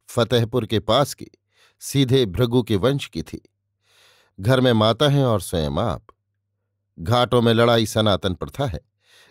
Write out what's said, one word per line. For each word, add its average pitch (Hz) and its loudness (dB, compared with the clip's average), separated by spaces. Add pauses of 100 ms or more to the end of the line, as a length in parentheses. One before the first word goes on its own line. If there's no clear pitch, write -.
फतेहपुर 113 -2
के 104 -2
पास 131 0
की, - -20 (520)
सीधे 135 0
भृगु 117 0
के 110 -2
वंश 131 0
की - -10
थी। - -16 (880)
घर 127 2
में 127 4
माता 113 2
हैं 139 2
और 107 0
स्वयं 76 -4
आप। 85 -6 (920)
घाटों 120 0
में 117 4
लड़ाई 117 2
सनातन 101 0
प्रथा 85 -8
है, 85 -6 (520)